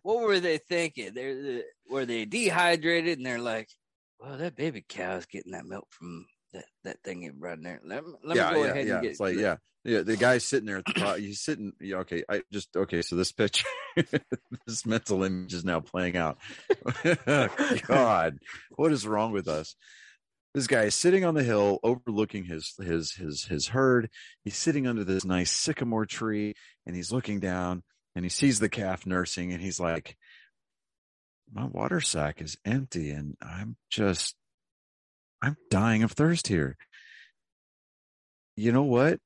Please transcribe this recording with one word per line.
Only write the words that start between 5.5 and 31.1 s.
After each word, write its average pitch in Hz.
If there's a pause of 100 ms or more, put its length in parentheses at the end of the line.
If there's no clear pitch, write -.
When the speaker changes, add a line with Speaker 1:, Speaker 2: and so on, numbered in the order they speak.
Speaker 1:
that 85
milk 95
from 87 (280)
that, 95 (180)
that -
thing 87
running 82
there. 85
Let 117
me, 170 (100)
let 156
me 110
Speaker 2:
Yeah, 85
Speaker 1:
go -
Speaker 2:
yeah, -
Speaker 1:
ahead -
Speaker 2:
yeah. 98
Speaker 1:
and 87
get 101
Speaker 2:
It's -
like, 95
Speaker 1:
the" 101
Speaker 2:
yeah. 92 (280)
Yeah, 113
the 107
guy's 120
sitting 113
there 98
at 92
the -
pro-, 101
he's 101
sitting, 110
yeah, 95
okay, 87
I 104 (100)
just, 101
okay, 90
so -
this 92
picture, - (300)
<laughs> -
this 110
mental 107
image 92
is 85
now 85
playing 90
out. 78 (680)
<laughs> 160
God, 98 (380)
what 156
is 107
wrong 107
with 92
us? 78 (760)
This 135
guy 117
is 104
sitting 185
on 165
the 151
hill 104
overlooking 107
his, 82
his, 85
his, 78
his 73
herd. 127 (320)
He's 104
sitting 147
under 117
this 95
nice 90
sycamore 117
tree, 104 (320)
and 87
he's 90
looking 107
down, 90 (340)
and 85
he 90
sees 131
the 107
calf 95
nursing, 90
and 85
he's 92
like, 82 (1400)